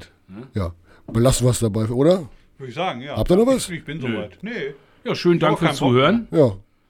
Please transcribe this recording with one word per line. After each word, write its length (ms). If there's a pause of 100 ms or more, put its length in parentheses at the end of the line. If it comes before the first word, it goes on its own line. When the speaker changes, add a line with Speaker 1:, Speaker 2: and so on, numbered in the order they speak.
(300)
Speaker 1:
Content. 240
Ja. 180 (400)
Belassen 340
wir's 120
dabei, 300
oder? 400 (300)
Speaker 2:
Würde 120
ich 60
sagen, 260
ja. 140
Speaker 1:
Habt 140
ihr 60
noch 120
was? 200
Speaker 2:
Ich, 100
ich 60
bin 140
Speaker 3:
Nö. 140
Speaker 2:
soweit. 300
Nee. 320 (280)
Speaker 3:
Ja, 140
schönen 240
Dank 200
Speaker 2:
Ich 80
hab 80
Speaker 3:
fürs 40
Speaker 2:
keinen 80
Bock 80
Speaker 3:
Zuhören. 340
Speaker 1:
Ja. 260 (340)